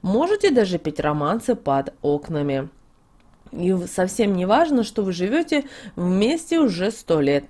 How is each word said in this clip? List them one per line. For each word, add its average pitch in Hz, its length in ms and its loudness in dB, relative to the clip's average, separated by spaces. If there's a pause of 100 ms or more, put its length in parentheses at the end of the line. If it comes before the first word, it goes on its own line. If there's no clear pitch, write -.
Можете 339 480 2
даже 202 260 2
петь 151 220 -6
романсы 151 560 0
под 139 480 -2
окнами. 147 640 -2 (840)
И 175 200 -2
в-, 180 160 -2
совсем 196 480 0
не 180 100 0
важно, 262 380 4
что - 180 -4
вы 190 100 -2
живете 269 520 0 (320)
вместе 214 640 0
уже 202 320 2
сто - 280 0
лет, 143 300 2